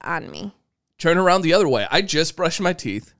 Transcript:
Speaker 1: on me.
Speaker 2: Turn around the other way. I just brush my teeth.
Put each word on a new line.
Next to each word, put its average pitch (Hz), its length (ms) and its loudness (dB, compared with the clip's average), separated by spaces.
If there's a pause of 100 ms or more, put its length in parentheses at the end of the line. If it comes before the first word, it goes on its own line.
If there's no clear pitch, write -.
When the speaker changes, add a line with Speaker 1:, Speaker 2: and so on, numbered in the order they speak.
Speaker 1:
on - 300 -8
me. 202 240 -14 (440)
Speaker 2:
Turn 170 200 2
around 185 240 4
the 160 100 2
other 185 160 4
way. 110 220 0
I 147 100 2
just 160 360 -2
brush 175 240 -4
my 185 120 0
teeth. 110 480 -8